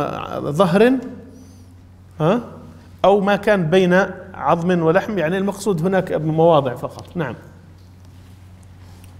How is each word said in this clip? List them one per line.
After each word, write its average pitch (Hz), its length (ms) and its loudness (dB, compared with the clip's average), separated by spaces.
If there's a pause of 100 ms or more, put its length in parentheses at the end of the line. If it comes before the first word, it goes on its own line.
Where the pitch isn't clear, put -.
(400)
ظهر، 180 540 2 (1300)
ها؟ 190 220 2 (640)
أو 196 140 6
ما 196 160 2
كان 196 340 0
بين 185 360 4 (280)
عظم 170 500 0
ولحم، 190 340 0
يعني 170 200 -2
المقصود 196 480 -4
هناك 190 260 -2
مواضع 156 640 2
فقط. 123 300 -12 (100)
نعم. 139 200 -6 (1800)